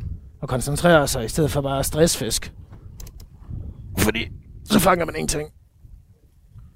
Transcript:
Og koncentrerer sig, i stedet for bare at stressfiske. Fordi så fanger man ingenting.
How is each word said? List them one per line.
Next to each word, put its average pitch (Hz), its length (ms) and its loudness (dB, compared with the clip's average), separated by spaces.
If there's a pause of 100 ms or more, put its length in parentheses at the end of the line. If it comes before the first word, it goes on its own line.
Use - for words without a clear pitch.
(420)
Og 143 80 -6
koncentrerer 143 560 6
sig, 127 200 0
i - 20 -2
stedet 143 240 2
for 143 100 0
bare 139 180 0
at 135 60 0
stressfiske. - 680 2 (1500)
Fordi - 280 -2 (360)
så 214 160 2
fanger 175 260 2
man 156 100 -8
ingenting. 156 340 -4 (1300)